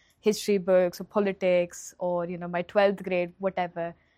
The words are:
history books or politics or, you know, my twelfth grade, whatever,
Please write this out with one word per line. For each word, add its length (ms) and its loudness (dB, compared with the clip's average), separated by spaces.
history 380 0
books 420 2
or 40 -12
politics 920 0
or, 280 -2
you 120 -8
know, 100 -10
my 140 -4
twelfth 400 2
grade, 360 -2
whatever, 560 -4